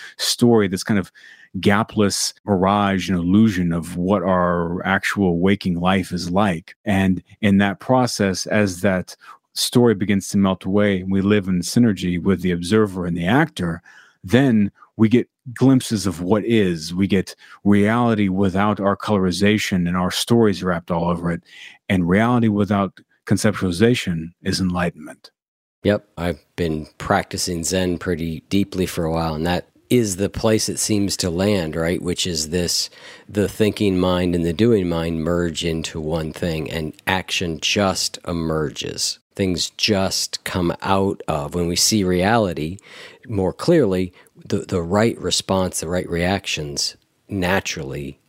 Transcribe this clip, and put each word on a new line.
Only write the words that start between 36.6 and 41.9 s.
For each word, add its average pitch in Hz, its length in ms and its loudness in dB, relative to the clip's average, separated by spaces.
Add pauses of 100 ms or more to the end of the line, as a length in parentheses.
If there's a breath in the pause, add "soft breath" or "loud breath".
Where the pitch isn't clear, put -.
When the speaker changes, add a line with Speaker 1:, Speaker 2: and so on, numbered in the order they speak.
Speaker 2:
and 78 240 -6 (140)
action 90 540 -4
just - 680 -2
emerges. 80 880 -4 (180)
Things 92 360 -2
just - 720 -2
come 87 380 -2
out 98 480 0
of, 73 260 -4
when 87 120 0
we 87 100 -2
see 104 260 2